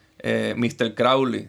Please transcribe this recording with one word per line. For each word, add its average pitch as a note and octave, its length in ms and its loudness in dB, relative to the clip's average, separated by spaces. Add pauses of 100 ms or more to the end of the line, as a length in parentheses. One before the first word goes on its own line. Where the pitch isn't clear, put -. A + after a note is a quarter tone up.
(180)
eh, A2+ 380 -2
mister A#2 380 -2
Crowley. B2 540 2